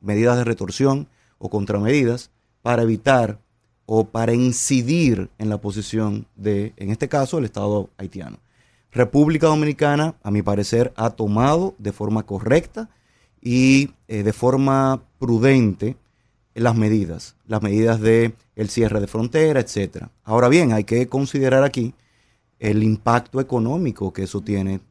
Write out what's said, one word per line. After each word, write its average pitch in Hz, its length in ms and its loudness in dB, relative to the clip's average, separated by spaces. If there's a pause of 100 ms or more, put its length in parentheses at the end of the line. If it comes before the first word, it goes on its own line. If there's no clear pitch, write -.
medidas 110 340 0
de 123 80 -2
retorsión 131 640 -2 (300)
o - 100 -12
contramedidas 113 800 -2 (300)
para 117 220 0
evitar 113 560 0 (500)
o 110 180 2
para 113 280 -2
incidir 123 1040 0
en 107 100 -6
la 104 100 -2
posición 107 760 -6
de, 101 420 -4
en 98 140 -8
este 123 180 -4
caso, 143 300 -2
el 131 60 -2
Estado 104 520 -4
haitiano. 85 420 -14 (520)
República 147 560 2
Dominicana, 151 760 2
a 101 80 -4
mi 104 100 0
parecer, 104 540 0
ha 113 140 -2
tomado 131 680 0
de 104 140 -6
forma 107 320 -4
correcta 143 640 -2 (520)
y, 131 500 4 (180)
eh, 104 160 -4
de 107 80 2
forma 135 680 0 (180)
prudente 120 760 2 (580)
las 117 200 0
medidas, 107 640 -2 (100)
las 107 160 -4
medidas 110 380 2
de 113 340 2 (220)
el 107 140 -6
cierre 107 280 0
de 101 80 -2
frontera, 135 540 0
etcétera. - 500 -8 (140)
Ahora 120 240 2
bien, 147 240 4
hay 107 100 0
que 120 240 0
considerar 135 560 0
aquí 131 320 -2 (640)
el 107 240 0
impacto 117 580 0
económico 127 720 -4
que 98 120 -8
eso 95 160 -8
tiene 98 400 -4 (100)